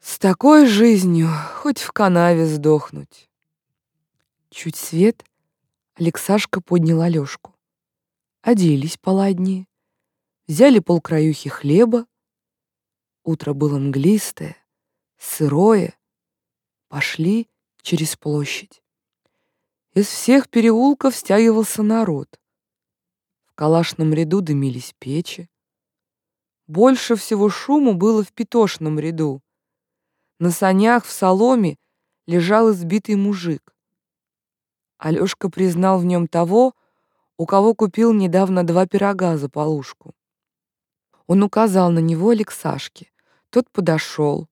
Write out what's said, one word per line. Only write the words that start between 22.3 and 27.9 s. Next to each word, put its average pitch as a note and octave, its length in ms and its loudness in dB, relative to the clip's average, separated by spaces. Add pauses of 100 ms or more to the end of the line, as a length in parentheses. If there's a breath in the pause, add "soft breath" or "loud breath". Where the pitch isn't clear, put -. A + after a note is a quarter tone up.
В - 80 -20
калашном D#3+ 580 0
ряду D#3+ 300 0
дымились C#3 560 -6
печи. E3 500 -10 (1160)
Больше A#3 500 2
всего G#3 320 -2
шуму C4+ 460 0